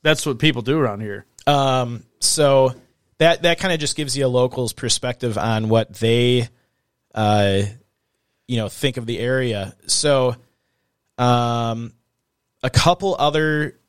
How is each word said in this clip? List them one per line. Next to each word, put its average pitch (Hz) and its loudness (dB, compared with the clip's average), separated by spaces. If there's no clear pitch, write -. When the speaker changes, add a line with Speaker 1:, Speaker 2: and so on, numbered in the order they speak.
Speaker 1:
that's 156 2
what 131 -4
people 139 2
do 131 -2
around 107 -2
here. 104 -10
Speaker 2:
Um, 131 0
so 135 2
that, 160 4
that 170 2
kinda 180 -2
just 147 -4
gives 139 -6
you 139 0
a 127 2
local's 123 0
perspective 120 -4
on 110 -2
what 113 2
they, 120 2
uh, 104 2
you 123 -2
know, 107 -4
think - -4
of 117 -10
the 117 -4
area. 117 -4
So, 131 0
um, 120 0
a 131 -2
couple 180 2
other 151 0